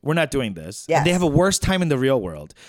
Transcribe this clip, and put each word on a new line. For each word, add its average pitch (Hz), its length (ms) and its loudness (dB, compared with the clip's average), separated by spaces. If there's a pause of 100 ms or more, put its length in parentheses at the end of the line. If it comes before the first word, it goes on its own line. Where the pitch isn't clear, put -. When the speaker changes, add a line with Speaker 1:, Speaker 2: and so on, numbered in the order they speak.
Speaker 1:
We're 151 140 -2
not 165 160 0
doing 117 240 -4
this." 85 340 -14
And 151 160 2
they 170 60 4
Speaker 2:
Yes. 180 100 2
Speaker 1:
have - 20 0
a 175 80 4
worse 180 280 2
time 185 240 0
in 165 80 0
the 135 80 0
real 131 220 2
world. 78 340 -10 (140)